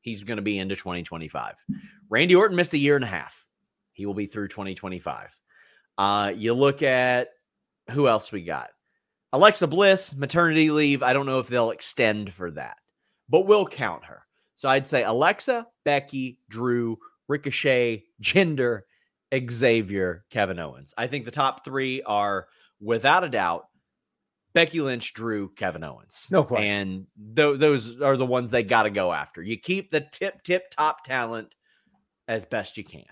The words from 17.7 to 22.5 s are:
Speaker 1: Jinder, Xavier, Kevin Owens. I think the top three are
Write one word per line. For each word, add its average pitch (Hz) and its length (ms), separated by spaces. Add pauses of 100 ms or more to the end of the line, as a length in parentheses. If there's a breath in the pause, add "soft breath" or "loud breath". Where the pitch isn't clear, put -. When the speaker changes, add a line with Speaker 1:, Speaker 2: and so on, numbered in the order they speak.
Speaker 1:
Jinder, 131 580 (500)
Xavier, 113 1000
Kevin 95 260
Owens. 71 400
I 117 80
think 127 200
the 117 60
top 135 320
three 131 380
are 101 460 (320 soft breath)